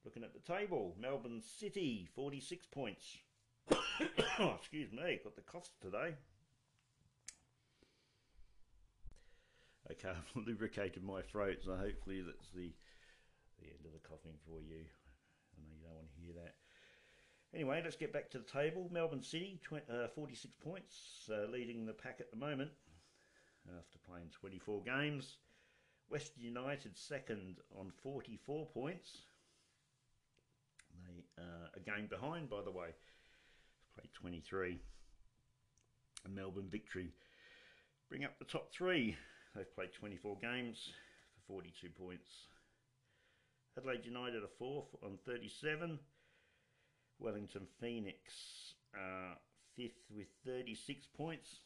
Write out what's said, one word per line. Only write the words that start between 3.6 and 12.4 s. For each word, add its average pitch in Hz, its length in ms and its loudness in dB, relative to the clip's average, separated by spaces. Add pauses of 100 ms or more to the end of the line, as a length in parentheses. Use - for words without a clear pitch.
<coughs> - 40 -12 (720)
Excuse 147 520 4
me, 135 320 2
got 104 120 -6
the 101 60 -10
coughs - 300 -10 (100)
today. 120 340 2 (3750)
Okay, 95 180 -2
<laughs> - 0 -
I've 92 360 0
lubricated 107 580 2
my 95 180 0
throat, 98 420 4
so 92 120 2
hopefully 95 460 2
that's - 320 -6